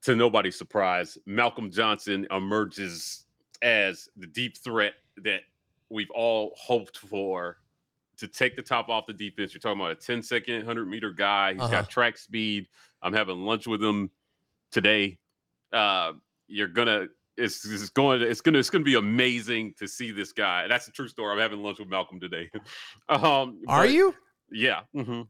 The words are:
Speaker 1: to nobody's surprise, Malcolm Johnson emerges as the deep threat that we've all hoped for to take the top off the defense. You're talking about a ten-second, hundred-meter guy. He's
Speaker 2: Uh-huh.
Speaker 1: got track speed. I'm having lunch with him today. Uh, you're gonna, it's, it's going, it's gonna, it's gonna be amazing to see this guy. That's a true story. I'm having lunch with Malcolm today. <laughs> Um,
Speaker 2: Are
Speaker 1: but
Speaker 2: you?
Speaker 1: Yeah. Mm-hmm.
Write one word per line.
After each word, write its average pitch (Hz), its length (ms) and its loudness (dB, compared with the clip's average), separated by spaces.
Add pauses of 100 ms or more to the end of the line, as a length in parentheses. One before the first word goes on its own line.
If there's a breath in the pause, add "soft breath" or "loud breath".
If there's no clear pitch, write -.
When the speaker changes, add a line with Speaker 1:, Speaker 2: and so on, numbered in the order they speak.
Speaker 1:
to 127 120 4
nobody's 110 420 4
surprise, 90 680 -2
Malcolm 113 460 -2
Johnson 101 600 0
emerges 95 920 -4 (360)
as 107 560 0
the 90 100 -16
deep 117 300 -8
threat 110 360 -2 (240)
that 98 240 -4 (480)
we've 110 220 -6
all 110 460 0
hoped - 400 -2
for 95 600 -6 (600)
to 110 100 -12
take - 280 -2
the 131 60 -12
top 117 280 -2
off 110 180 -2
the 113 60 -12
defense. 101 400 -8
You're 92 80 -18
talking 101 180 -2
about 87 120 -2
a 82 40 -4
ten-second, 117 680 -6
hundred-meter 110 460 -6
guy. 98 420 0
He's 95 80 -6
Speaker 2:
Uh-huh. 117 100 0
Speaker 1:
got 92 180 0
track 120 280 0
speed. 107 500 -4 (340 soft breath)
I'm 90 120 -2
having 98 320 0
lunch 107 220 -2
with 107 160 -2
him 104 260 2 (640)
today. 104 460 4 (540)
Uh, 95 420 2 (340)
you're 104 200 -4
gonna, 104 400 2 (300)
it's, 113 280 -2
it's 104 240 -8
going, 135 320 4
it's 117 200 0
gonna, 156 180 6
it's 127 100 2
gonna 170 140 2
be 139 120 4
amazing 113 840 0
to 101 80 -8
see 117 240 -10
this 101 220 -6
guy. 90 340 0
That's 123 200 0
a - 40 -20
true 131 160 -10
story. 107 260 -6
I'm 104 60 0
having 107 240 -2
lunch 104 160 -8
with 104 100 -12
Malcolm 92 300 -4
today. 85 360 -10
<laughs> 107 40 -8 (500 loud breath)
Um, 135 580 2
Speaker 2:
Are 143 160 6
Speaker 1:
but 247 80 6
Speaker 2:
you? 359 220 6 (380)
Speaker 1:
Yeah. 110 300 2 (140)
Mm-hmm. 120 340 -6